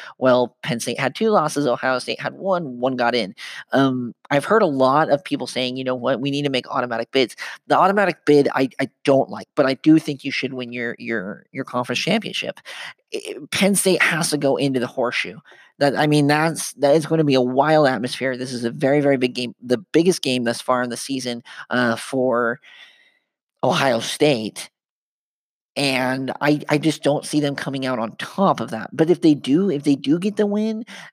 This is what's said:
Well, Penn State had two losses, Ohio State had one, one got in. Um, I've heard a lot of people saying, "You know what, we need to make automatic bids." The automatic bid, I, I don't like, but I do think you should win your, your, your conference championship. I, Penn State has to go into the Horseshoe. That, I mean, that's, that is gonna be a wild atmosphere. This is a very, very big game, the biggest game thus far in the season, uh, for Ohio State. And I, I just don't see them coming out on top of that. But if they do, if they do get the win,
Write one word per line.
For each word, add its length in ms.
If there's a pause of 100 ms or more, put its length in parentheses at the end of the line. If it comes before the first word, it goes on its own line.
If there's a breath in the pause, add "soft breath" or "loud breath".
(180 loud breath)
Well, 440
Penn 180
State 200
had 160
two 140
losses, 360
Ohio 340
State 220
had 120
one, 460
one 160
got 200
in. 180 (380 loud breath)
Um, 420 (160)
I've 160
heard 160
a 60
lot 420
of 140
people 240
saying, 300
"You 60
know 120
what, 260
we 100
need 120
to 80
make 180
automatic 420
bids." 240 (320 loud breath)
The 100
automatic 480
bid, 280
I, 160 (100)
I 100 (140)
don't 260
like, 260
but 100
I 100
do 240
think 240
you 80
should 220
win 200
your, 260
your, 520
your 120
conference 360
championship. 600 (540 loud breath)
I, 220 (160)
Penn 240
State 260
has 280
to 80
go 200
into 220
the 80
Horseshoe. 520 (400 soft breath)
That, 160
I 120
mean, 180
that's, 480
that 220
is 100
gonna 180
be 120
a 60
wild 460
atmosphere. 480
This 160
is 120
a 80
very, 280
very 180
big 180
game, 260
the 160
biggest 460
game 200
thus 160
far 220
in 80
the 80
season, 460 (260 loud breath)
uh, 280
for 640 (1040 loud breath)
Ohio 360
State. 720 (1040)
And 560 (100)
I, 280
I 100
just 240
don't 220
see 140
them 160
coming 300
out 140
on 160
top 440
of 120
that. 200
But 200
if 100
they 140
do, 340
if 140
they 120
do 220
get 180
the 120
win, 360 (300 loud breath)